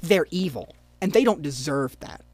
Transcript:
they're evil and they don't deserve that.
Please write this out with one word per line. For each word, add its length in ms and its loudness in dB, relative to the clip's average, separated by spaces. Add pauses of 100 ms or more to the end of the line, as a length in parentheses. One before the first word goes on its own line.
they're 280 4
evil 440 -6 (260)
and 120 -2
they 120 6
don't 180 2
deserve 580 -4
that. 220 -16 (120)